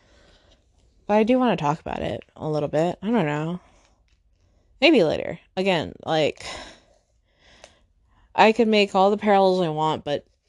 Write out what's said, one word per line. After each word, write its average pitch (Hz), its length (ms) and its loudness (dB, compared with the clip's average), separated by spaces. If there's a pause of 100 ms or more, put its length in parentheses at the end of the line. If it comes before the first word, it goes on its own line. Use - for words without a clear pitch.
(1080)
But 208 80 0
I 220 80 4
do 254 160 2
wanna 233 180 0
talk 156 220 -2
about - 220 -10
it - 220 -8 (120)
a 160 120 -10
little 151 220 -4
bit. 165 320 -2
I 190 100 -8
don't 220 140 0
know. 156 340 -6 (1200)
Maybe 277 240 4
later. - 360 -4 (160)
Again, 185 380 -4 (120)
like, 156 400 -4 (1900)
I 214 160 6
could 220 160 2
make 208 260 2
all 196 160 4
the 208 80 0
parallels 196 440 2
I 170 80 0
want, 151 340 -2
but 147 220 -6 (240)